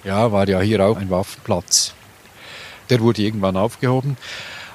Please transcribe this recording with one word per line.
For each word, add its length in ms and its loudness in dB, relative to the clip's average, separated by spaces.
Ja, 300 2
war 160 4
ja 100 2
hier 260 4
auch 120 4
ein 120 -6
Waffenplatz. 840 -2
Der 100 4
wurde 220 2
irgendwann 340 0
aufgehoben. 640 0